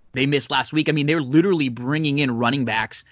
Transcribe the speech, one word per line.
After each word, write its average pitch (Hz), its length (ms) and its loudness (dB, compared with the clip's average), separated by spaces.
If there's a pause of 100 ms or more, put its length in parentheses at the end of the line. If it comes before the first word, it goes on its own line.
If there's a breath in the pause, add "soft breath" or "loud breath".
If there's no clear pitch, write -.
(120)
they 131 140 0
missed 143 260 -2
last 131 200 -2
week? 156 160 0
I 151 40 2
mean, 147 140 0
they're 160 140 2
literally 151 480 2
bringing 143 520 -2
in 123 180 0
running 123 260 2
backs, 110 480 -4